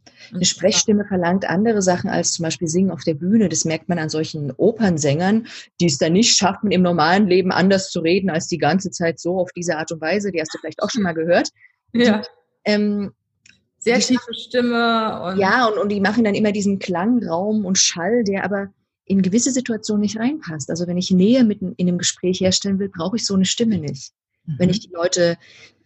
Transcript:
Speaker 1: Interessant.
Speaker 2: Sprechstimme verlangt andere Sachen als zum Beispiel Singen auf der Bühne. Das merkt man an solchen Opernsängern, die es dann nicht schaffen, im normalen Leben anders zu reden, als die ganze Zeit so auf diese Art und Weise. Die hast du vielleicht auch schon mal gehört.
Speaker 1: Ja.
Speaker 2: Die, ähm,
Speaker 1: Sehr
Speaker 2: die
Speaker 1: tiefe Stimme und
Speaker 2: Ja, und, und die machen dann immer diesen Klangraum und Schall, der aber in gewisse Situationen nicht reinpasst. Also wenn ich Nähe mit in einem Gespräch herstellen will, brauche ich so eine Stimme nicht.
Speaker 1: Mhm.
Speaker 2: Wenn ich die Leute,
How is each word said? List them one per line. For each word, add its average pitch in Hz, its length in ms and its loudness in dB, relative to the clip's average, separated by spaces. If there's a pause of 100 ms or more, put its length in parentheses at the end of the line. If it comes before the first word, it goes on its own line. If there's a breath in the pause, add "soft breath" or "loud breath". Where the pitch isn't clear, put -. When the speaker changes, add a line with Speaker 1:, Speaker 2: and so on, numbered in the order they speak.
(240 loud breath)
Speaker 1:
Interessant. 180 240 -4
Speaker 2:
Sprechstimme 208 560 0
verlangt 185 440 -2
andere 208 340 0
Sachen 185 280 0
als 170 220 -2
zum 170 100 -6
Beispiel 160 240 -6
Singen 180 240 0
auf - 140 -10
der 165 100 0
Bühne. 185 340 2
Das 156 160 -4
merkt 160 240 -4
man 170 120 -2
an 156 80 -4
solchen 151 420 -4
Opernsängern, 185 960 2 (340 loud breath)
die 175 60 4
es - 120 0
dann 165 160 2
nicht 226 220 4
schaffen, 190 360 0
im 180 100 4
normalen 175 460 4
Leben 185 240 2
anders 190 380 2
zu 175 100 -4
reden, 185 280 2
als 165 200 -2
die 170 100 -4
ganze 165 320 0
Zeit 165 300 -4
so 180 180 -4
auf 180 160 -2
diese 165 240 -4
Art 160 140 -6
und 160 80 -10
Weise. 190 320 -2
Die 165 80 -2
hast 156 120 -6
du 180 60 -10
vielleicht - 240 -10
auch 208 80 -4
schon 202 140 -2
mal 170 100 -2
gehört. 175 360 2 (420 soft breath)
Speaker 1:
Ja. 220 260 4
Speaker 2:
Die, 208 80 -10 (380)
ähm, 208 480 -2 (640)
Speaker 1:
Sehr 233 200 2
Speaker 2:
die 208 60 0
Speaker 1:
tiefe 240 300 -2
Stimme 233 880 -2
und 190 160 -4
Speaker 2:
Ja, 220 300 2
und, 214 100 -2
und 202 120 0
die 208 100 -2
machen 214 240 2
dann 202 100 2
immer 208 160 2
diesen 196 300 0
Klangraum 196 840 -2
und 190 140 0
Schall, 208 460 0
der 196 180 -2
aber 196 240 -4 (380)
in 196 180 2
gewisse 226 300 2
Situationen 220 480 -2
nicht 208 180 -2
reinpasst. 220 520 -4
Also 170 180 -4
wenn 175 100 -2
ich 180 140 0
Nähe 226 320 6
mit 208 180 0
in 180 160 -6
einem 180 200 0
Gespräch 185 420 -2
herstellen 190 400 0
will, 202 80 -4
brauche 185 260 -6
ich 220 100 -4
so 196 100 -2
eine 190 100 4
Stimme 220 340 0
nicht. 143 340 -10 (320)
Speaker 1:
Mhm. 156 140 -6
Speaker 2:
Wenn 180 120 2
ich 196 100 0
die - 120 -20
Leute, 170 460 0 (480 soft breath)